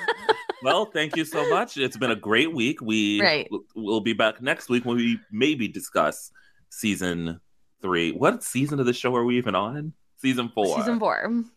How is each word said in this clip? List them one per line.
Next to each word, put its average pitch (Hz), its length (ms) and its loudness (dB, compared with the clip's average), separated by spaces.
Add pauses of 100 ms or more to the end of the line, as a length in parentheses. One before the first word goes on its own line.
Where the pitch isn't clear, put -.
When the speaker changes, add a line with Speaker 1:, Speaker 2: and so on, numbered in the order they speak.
(640)
Speaker 1:
Well, 214 220 4
thank 156 320 -2
you 160 80 0
so 156 240 0
much. 165 300 0
It's 127 180 0
been 120 140 0
a 113 60 2
great 113 360 2
week. 135 300 -2
We 107 400 2
Speaker 2:
Right. 156 240 2
Speaker 1:
w-, - 180 -6 (100)
we'll 110 280 -2
be 113 100 0
back 110 300 0
next 143 260 -4
week 123 160 0
when 120 140 0
we 117 200 2 (140)
maybe 127 360 0
discuss 85 640 -2 (380)
season 87 720 -2 (400)
three. 85 320 0
What 175 320 0
season 139 340 -2
of 131 60 0
the 120 80 2
show 123 240 0
are 120 80 2
we 123 140 2
even 120 160 -2
on? 139 400 -4 (240)
Season 123 360 0
four. 95 220 2
Speaker 2:
Season 233 220 0
four. 220 460 -2 (120)